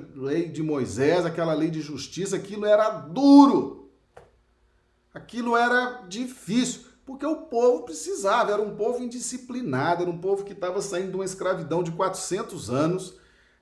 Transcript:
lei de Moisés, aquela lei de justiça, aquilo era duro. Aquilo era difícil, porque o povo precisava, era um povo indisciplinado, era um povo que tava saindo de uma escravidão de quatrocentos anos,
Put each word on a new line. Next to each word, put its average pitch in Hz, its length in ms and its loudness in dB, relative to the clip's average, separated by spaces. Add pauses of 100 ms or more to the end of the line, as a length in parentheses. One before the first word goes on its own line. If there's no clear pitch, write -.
(160)
lei 147 340 -2
de 147 140 -8
Moisés, 143 600 0
aquela 165 300 -2
lei 156 160 0
de 160 120 -6
justiça, 156 540 -8
aquilo 208 300 -8
era 208 240 4
duro. 247 880 6 (1400)
Aquilo 233 360 -2
era 240 520 2
difícil, 226 800 -4 (200)
porque 269 200 -10
o 311 180 -2
povo 247 400 2
precisava, 240 680 0
era 208 100 0
um 202 140 -6
povo 247 280 -2
indisciplinado, 233 1000 -4
era 175 80 -2
um 170 80 -6
povo 196 280 -2
que 175 100 -14
tava 180 260 -4
saindo 185 300 -6
de 185 40 -8
uma 190 100 -6
escravidão 180 580 -4
de 165 80 -4
quatrocentos 185 800 -6
anos, 160 500 -2 (420)